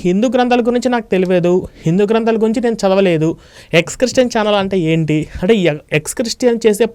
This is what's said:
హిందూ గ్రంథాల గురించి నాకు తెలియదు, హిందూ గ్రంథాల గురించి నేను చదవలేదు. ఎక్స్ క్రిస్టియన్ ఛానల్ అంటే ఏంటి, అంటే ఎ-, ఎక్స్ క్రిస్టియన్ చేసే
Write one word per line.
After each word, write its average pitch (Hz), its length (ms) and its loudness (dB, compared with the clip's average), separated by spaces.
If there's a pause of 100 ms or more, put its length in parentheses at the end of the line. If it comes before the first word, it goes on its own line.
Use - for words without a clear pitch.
హిందూ 196 300 2
గ్రంథాల 247 340 2
గురించి 240 260 0
నాకు 233 180 -4
తెలియదు, 180 400 2 (320)
హిందూ 180 260 2
గ్రంథాల 226 320 0
గురించి 220 220 0
నేను 226 180 -2
చదవలేదు. 185 460 2 (520)
ఎక్స్ - 200 -8
క్రిస్టియన్ 247 340 0
ఛానల్ 208 260 0
అంటే 190 160 -4 (160)
ఏంటి, 156 260 0 (240)
అంటే 185 120 2 (180)
ఎ-, 151 120 -10 (140)
ఎక్స్ - 220 -6
క్రిస్టియన్ 233 440 -2
చేసే 214 300 2